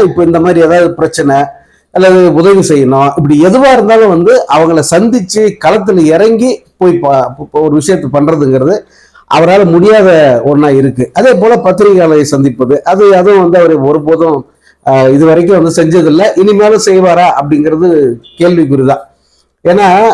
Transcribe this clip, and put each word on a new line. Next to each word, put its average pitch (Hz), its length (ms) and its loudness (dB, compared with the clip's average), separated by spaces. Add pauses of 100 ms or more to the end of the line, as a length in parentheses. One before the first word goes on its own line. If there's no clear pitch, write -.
இப்ப 175 200 -2
இந்த 170 160 0
மாதிரி 170 260 0
ஏதாவது 170 280 0
பிரச்சனை 151 420 -4 (560)
அல்லது 185 420 2
உதவி 185 260 2
செய்யணும், 139 560 0
இப்படி 147 280 0
எதுவா 262 280 2
இருந்தாலும் 220 380 2
வந்து 190 380 0
அவங்கள 160 420 0
சந்திச்சு 208 520 -2 (240)
களத்துல 190 380 0
இறங்கி 220 600 0 (140)
போய் 180 240 0
பா-, 170 360 -2
ப-, 151 240 -6
ஒரு 151 140 -2
விஷயத்தை 151 380 -2
பண்றதுங்கிறது 147 640 -2 (540)
அவரால 180 320 2
முடியாத 170 800 2
ஒண்ணா 147 240 0
இருக்கு. 135 440 -2
அதே 240 200 2
போல 220 220 0
பத்திரிகையாளரை 180 640 2
சந்திப்பது, 135 600 -2
அது, 196 320 2
அதுவும் 190 260 2
வந்து 175 180 0
அவரு 160 220 0
ஒருபோதும், 151 640 -2 (400)
ஆஹ், 135 240 0
இது 143 160 2
வரைக்கும் 170 380 2
வந்து 165 100 -2 (100)
செஞ்சதில்லை, 160 520 0
இனிமேலும் 208 500 0
செய்வாரா 185 420 2 (140)
அப்படிங்கிறது 151 720 -2 (220)
கேள்விக்குறிதான். 143 640 0 (640)
ஏன்னா 196 200 2 (240)